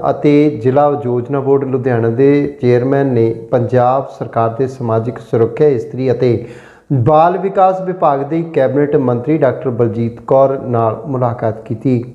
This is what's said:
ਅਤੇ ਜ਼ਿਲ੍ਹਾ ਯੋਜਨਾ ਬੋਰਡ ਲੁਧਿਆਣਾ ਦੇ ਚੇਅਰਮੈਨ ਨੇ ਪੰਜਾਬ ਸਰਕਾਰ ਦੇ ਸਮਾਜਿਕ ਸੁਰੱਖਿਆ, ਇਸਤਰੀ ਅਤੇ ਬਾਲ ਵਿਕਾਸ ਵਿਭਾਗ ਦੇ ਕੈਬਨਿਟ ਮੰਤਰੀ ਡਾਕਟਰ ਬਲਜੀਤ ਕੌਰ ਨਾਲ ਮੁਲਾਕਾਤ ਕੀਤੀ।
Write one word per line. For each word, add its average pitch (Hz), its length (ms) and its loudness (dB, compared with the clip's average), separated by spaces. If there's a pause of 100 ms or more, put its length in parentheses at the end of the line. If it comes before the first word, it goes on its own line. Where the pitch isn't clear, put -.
ਅਤੇ 147 400 2 (120)
ਜ਼ਿਲ੍ਹਾ 131 280 2 (160)
ਯੋਜਨਾ 123 340 -2
ਬੋਰਡ 135 240 0
ਲੁਧਿਆਣਾ 127 460 0
ਦੇ 139 520 2
ਚੇਅਰਮੈਨ 127 460 2
ਨੇ 117 220 2 (220)
ਪੰਜਾਬ 123 580 0
ਸਰਕਾਰ 113 400 -4
ਦੇ 127 180 -2
ਸਮਾਜਿਕ 117 540 -4
ਸੁਰੱਖਿਆ, 135 460 0
ਇਸਤਰੀ 127 440 -2
ਅਤੇ 117 340 0 (480)
ਬਾਲ 156 440 4
ਵਿਕਾਸ 190 440 0
ਵਿਭਾਗ 170 420 -2
ਦੇ 156 180 -4 (120)
ਕੈਬਨਿਟ 143 420 2
ਮੰਤਰੀ 127 420 0
ਡਾਕਟਰ 135 320 0
ਬਲਜੀਤ 113 520 -2
ਕੌਰ 135 380 2
ਨਾਲ 113 480 -2
ਮੁਲਾਕਾਤ 117 540 -4
ਕੀਤੀ। 120 420 -2 (120)